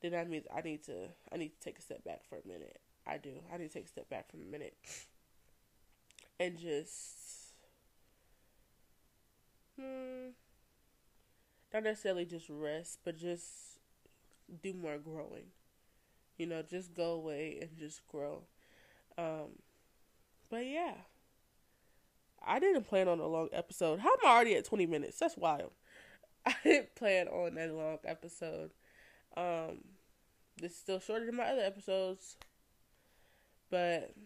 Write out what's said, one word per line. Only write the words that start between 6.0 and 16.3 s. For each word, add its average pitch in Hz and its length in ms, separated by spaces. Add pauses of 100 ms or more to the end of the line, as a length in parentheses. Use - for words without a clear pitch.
and 175 180
just, - 960 (2250)
hmm, 254 500 (1400)
not 214 100
necessarily 196 420
just 165 240
rest, 151 540
but 170 140
just - 640 (800)
do 190 120
more 160 240
growing. 156 500 (920)